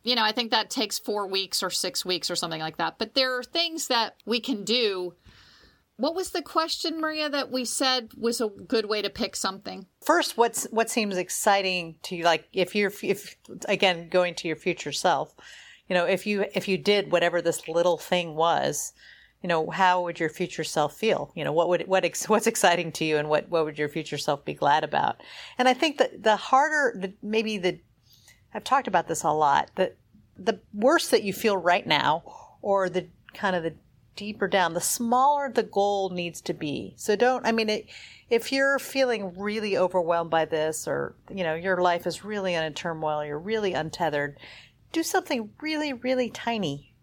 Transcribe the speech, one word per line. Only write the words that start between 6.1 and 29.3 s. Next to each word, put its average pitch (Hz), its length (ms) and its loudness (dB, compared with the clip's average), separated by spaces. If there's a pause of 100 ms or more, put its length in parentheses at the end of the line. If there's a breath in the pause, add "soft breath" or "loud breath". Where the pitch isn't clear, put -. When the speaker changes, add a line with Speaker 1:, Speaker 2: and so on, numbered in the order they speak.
Speaker 1:
was 359 160 -4
the 330 140 -4
question, 320 580 -4
Maria, 311 260 -2
that 277 240 -4
we 254 140 -2
said 254 500 0
was 233 240 -2
a 220 100 0
good 202 360 -2
way 208 160 -2
to 196 80 -2
pick - 260 -6
something? 190 520 -8 (180)
Speaker 2:
First, 330 320 4
what's, 233 280 2
what 220 260 0
seems 202 260 0
exciting 185 840 0
to 185 120 -8
you? 170 80 -4
Like, 165 300 4
if 180 220 0
you're, 202 160 2 (100)
if, - 340 -4 (320)
again, 180 420 2
going 180 260 2
to - 120 -8
your 156 100 -2
future 170 340 -4
self, 156 420 0 (560 loud breath)
you 180 60 0
know, 175 100 2
if 185 220 0
you, 208 260 0
if - 140 -2
you 190 100 2
did 190 340 2
whatever 170 300 4
this 160 260 -2
little 170 300 2
thing 170 380 -2
was, 147 580 0 (480 loud breath)
you 175 80 -4
know, 165 220 0
how 180 320 4
would 170 160 -6
your 160 100 0
future 160 340 -6
self 147 320 0
feel? 185 400 0
You 160 80 -6
know, 143 80 -2
what 165 180 2
would, 175 180 2
what 185 180 2
ex-, - 240 -4
what's 214 180 4
exciting 175 460 4
to 160 120 -4
you, 156 120 2
and 147 100 -2
what, 151 220 0
what 160 160 2
would 151 140 -6
your 147 100 -2
future 147 300 -6
self 143 260 -2
be 147 80 -4
glad 147 300 2
about? 143 380 0 (360 loud breath)
And 254 100 4
I 254 60 6
think 294 240 0
that - 240 0
the 214 140 4
harder, 285 640 2
the, 190 140 -8 (100)
maybe 214 340 -2
the, 175 220 0 (720 soft breath)
I've - 100 -8
talked 269 240 0
about 180 200 2
this 165 160 -4
a 156 80 2